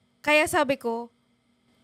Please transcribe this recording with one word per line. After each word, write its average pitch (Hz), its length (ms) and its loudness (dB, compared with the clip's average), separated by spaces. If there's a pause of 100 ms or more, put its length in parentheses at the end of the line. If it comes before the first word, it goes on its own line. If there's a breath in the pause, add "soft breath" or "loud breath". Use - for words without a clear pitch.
(200)
Kaya 302 260 2
sabi 277 300 0
ko, 233 340 -8 (720)